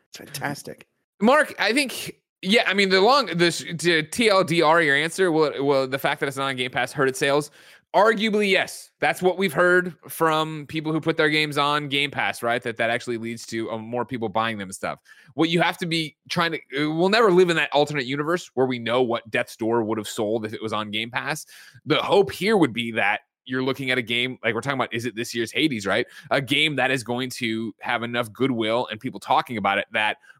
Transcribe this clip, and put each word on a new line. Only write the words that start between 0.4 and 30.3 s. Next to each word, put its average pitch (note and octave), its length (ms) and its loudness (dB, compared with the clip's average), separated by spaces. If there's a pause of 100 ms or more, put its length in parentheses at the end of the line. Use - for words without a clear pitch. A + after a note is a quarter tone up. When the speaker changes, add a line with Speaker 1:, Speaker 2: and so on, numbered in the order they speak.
Speaker 2:
Mark, C4+ 400 4
I G3+ 120 2
think, C4 440 -4 (260)
yeah, G#3 240 4
I F3+ 80 2
mean, G3 140 4
the F#3+ 120 4
long, B3 260 6
the E3+ 200 2
s-, D#3 160 -2 (160)
to D#3+ 240 2
T A3 260 0
L F#3+ 140 6
D E3+ 180 2
R, D#3+ 220 6
your C#3+ 140 4
answer, E3 340 0
will, C#3+ 340 2
will C3+ 220 2
the C3+ 120 -4
fact C#3+ 220 -2
that D3+ 60 -2
it's C3 120 -4
not C#3 80 -2
on C3+ 100 -4
Game B2+ 160 -4
Pass B2+ 200 -2
hurt C#3 160 2
its C3 120 -4
sales? D3 320 0 (420)
Arguably, G#3 540 4
yes. F3 420 0 (100)
That's D#3 200 0
what F3+ 160 2
we've F#3 160 0
heard F3+ 440 4 (120)
from D#3 600 0
people D#3 240 -4
who D#3+ 80 0
put D#3+ 160 -2
their D#3 120 4
games D3+ 300 0
on D3 300 0
Game C#3 240 -2
Pass, A2 280 -4
right? A#2+ 220 -2
That, A#2 140 -6
that A#2 120 0
actually A#2+ 300 -4
leads A#2 280 -10
to, A2+ 240 -6
uh, A2+ 80 -6
more A#2 260 -6
people A#2 240 -6
buying A2 300 -2
them F#2+ 100 -10
and F#2 60 -14
stuff. D2+ 260 -8 (340)
What E3 140 2
you E3+ 120 2
have E3+ 180 2
to F3+ 80 -6
be D#3+ 300 -4 (120)
trying E3+ 240 -2
to, D3+ 60 -4
uh, D3+ 360 -4
we'll E3+ 140 2
never G#3+ 240 6
live F3+ 180 6
in E3 60 2
that D3+ 160 2
alternate C#3+ 340 2
universe D3 480 -4
where C3 120 2
we B2+ 120 -2
know A#2 240 2
what A#2 260 -2
Death's A#2+ 280 -4
Door A#2 280 0
would G#2+ 140 -2
have G#2 80 -6
sold A2 380 -2
if G#2+ 80 -8
it A2+ 100 -10
was F#2 100 -6
on G#2+ 200 -4
Game A2+ 180 -4
Pass. C3+ 360 -6 (380)
The D#3 120 0
hope F#3+ 340 2
here G#3 260 0
would D3+ 160 4
be A#2 200 -6
that G#2+ 300 0 (220)
you're B2+ 180 -4
looking C3 280 -4
at B2+ 80 0
a B2+ 40 2
game, A#2+ 420 -4
like A#2 100 0
we're A2+ 60 -4
talking C3 180 -2
about, A#2+ 160 -4
is A#2 100 -4
it A2 120 -6
this A#2 180 -6
year's A#2 160 -4
Hades, B2+ 340 -2
right? A#2 220 0 (240)
A C3 100 2
game C#3+ 360 0
that C3 160 0
is C3+ 100 -2
going B2 280 -6
to A2+ 500 -6
have A#2 240 -4
enough A#2+ 280 -4
goodwill A2+ 600 -2
and A2 80 -12
people G2+ 180 -10
talking C3+ 380 -2
about G2 220 0
it G2 120 -2
that G#2+ 280 -2 (220)